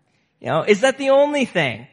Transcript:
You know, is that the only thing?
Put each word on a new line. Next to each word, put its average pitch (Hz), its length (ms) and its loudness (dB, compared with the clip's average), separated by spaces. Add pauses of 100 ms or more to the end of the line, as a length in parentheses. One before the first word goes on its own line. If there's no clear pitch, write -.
(400)
You 123 100 -14
know, 151 120 0
is 208 200 0
that 262 180 0
the 277 100 -2
only 285 360 2
thing? 127 480 -4